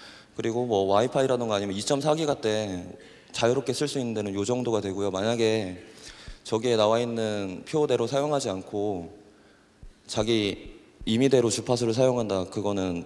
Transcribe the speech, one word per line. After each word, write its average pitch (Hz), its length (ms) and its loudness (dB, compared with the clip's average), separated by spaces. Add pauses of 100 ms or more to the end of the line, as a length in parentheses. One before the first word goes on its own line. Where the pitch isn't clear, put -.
(360)
그리고 117 320 -2
뭐 101 160 2
와이파이라던가 120 720 2
아니면 101 200 -2
이점사 139 380 0
기가 151 220 0
때 107 500 -2 (460)
자유롭게 127 420 2
쓸 143 140 -2
수 139 100 -4
있는 120 160 -2
데는 104 220 -2
요 101 100 0
정도가 120 360 0
되고요. 98 280 -2
만약에 107 760 0 (600)
저기에 117 320 0
나와 110 240 6
있는 107 680 -4
표대로 131 380 2
사용하지 135 460 0
않고 95 600 -4 (920)
자기 107 680 -2 (300)
임의대로 123 440 4
주파수를 113 460 0
사용한다. 117 500 2
그거는 95 600 -2